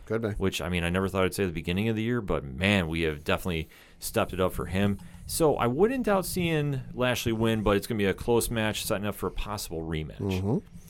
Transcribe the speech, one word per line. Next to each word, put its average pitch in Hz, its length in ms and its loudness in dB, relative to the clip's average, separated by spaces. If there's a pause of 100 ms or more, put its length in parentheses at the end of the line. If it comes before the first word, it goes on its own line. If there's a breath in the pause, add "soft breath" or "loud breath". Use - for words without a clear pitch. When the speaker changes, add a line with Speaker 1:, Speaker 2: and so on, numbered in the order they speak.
Speaker 1:
Could 113 160 -2
be. 110 80 0
Speaker 2:
Which, 95 300 0
I 78 80 -4
mean, 87 160 0
I 85 60 0
never 95 180 2
thought 92 160 2
I'd 90 100 2
say 101 100 0
at - 20 2
the 87 60 -2
beginning 87 360 0
of 110 80 0
the 107 60 -2
year, 120 180 0
but 82 240 -2
man, 87 440 2
we 82 140 0
have 76 220 0
definitely 85 440 0 (320 soft breath)
stepped - 320 -2
it 90 80 -2
up 92 120 2
for 82 140 -6
him. 98 300 2 (300 loud breath)
So - 300 4
I 120 100 2
wouldn't 208 400 2
doubt 196 180 2
seeing 151 560 0 (140)
Lashley 120 380 0
win, 110 300 2
but 101 140 6
it's 101 100 0
gonna 113 120 -2
be 101 80 2
a 92 80 4
close 117 360 2
match, 107 360 -2
setting 104 200 -2
up 101 100 -2
for - 100 -4
a 90 60 -4
possible 98 500 -6
rematch. 80 360 -4
Speaker 1:
Mm-hmm. 98 400 0 (320 loud breath)